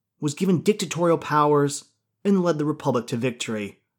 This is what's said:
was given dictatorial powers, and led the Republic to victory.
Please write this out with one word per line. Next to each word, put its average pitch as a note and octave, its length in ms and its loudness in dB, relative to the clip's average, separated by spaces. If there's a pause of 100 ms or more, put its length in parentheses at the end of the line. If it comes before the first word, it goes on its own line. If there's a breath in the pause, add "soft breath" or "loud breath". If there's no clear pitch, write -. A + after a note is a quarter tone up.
(200)
was D3 140 -4
given F#3 280 0
dictatorial E3+ 560 0
powers, D3 680 2 (380)
and G3 200 2
led E3 140 2
the D3+ 60 -2
Republic C3+ 440 -2
to B2+ 80 -4
victory. A2+ 640 -6 (180)